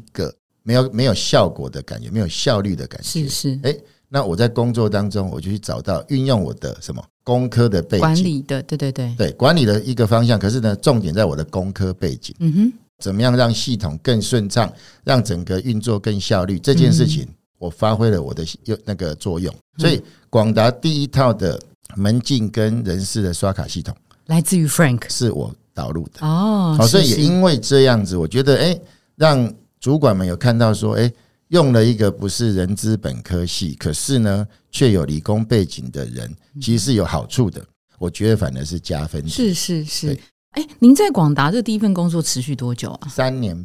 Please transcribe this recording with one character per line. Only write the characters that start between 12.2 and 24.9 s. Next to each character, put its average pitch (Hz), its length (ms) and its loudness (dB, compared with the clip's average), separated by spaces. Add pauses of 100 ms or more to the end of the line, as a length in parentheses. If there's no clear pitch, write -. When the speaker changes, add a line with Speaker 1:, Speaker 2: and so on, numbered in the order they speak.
Speaker 2:
嗯 160 140 0
哼。 220 200 4 (260)
Speaker 1:
怎 98 140 -6
么 101 80 0
样 123 160 4
让 120 160 2
系 117 240 -4
统 80 240 -4
更 120 180 2
顺 104 300 -2
畅， 107 240 0 (300)
让 127 200 2
整 87 220 -4
个 92 140 -2
运 113 200 -4
作 107 200 -2
更 104 200 -4
效 92 260 0
率， 95 120 -2
这 - 160 2
件 160 180 4
事 - 140 4
情， - 200 -2
Speaker 2:
嗯。 - 80 -16 (260)
Speaker 1:
我 90 100 -8
发 110 240 0
挥 110 160 2
了 95 100 2
我 67 140 -6
的 82 100 -8 (420)
那 104 100 -4
个 80 180 -6
作 85 260 -6
用。 90 140 -4
Speaker 2:
嗯。 - 260 -18
Speaker 1:
所 160 100 2
以 131 120 0 (300)
广 110 200 4
达 110 200 4
第 147 320 -2
一 - 20 -4
套 135 260 2
的 85 300 -2 (340)
门 104 240 2
禁 120 300 -2
跟 110 340 0
人 95 160 -4
事 95 220 -4
的 92 120 0
刷 95 200 -2
卡 71 140 -8
系 - 160 -8
统 - 120 -8 (300)
Speaker 2:
来 160 160 2
自 185 160 2
于 160 80 2
Frank。 135 440 2